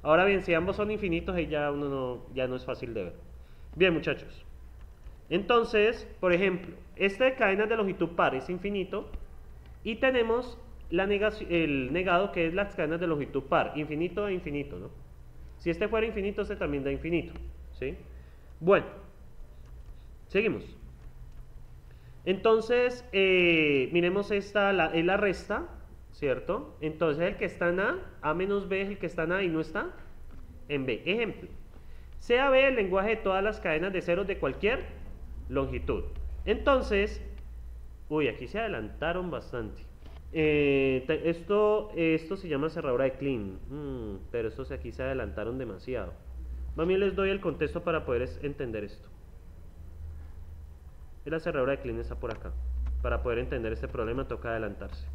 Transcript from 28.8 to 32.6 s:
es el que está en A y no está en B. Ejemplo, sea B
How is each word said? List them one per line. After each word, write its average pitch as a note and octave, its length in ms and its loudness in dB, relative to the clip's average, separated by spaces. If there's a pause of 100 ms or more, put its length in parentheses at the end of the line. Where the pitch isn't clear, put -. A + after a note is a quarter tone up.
es G3 80 -2
el G#3 80 -4
que F#3 80 -4
está E3 180 0
en E3 100 2
A G3 100 4
y F3+ 60 4
no D#3+ 120 2
está A#3 300 -2 (760)
en C3+ 200 0
B. A#2 180 0
Ejemplo, G3+ 420 0 (680)
sea C4 320 4
B C4+ 180 10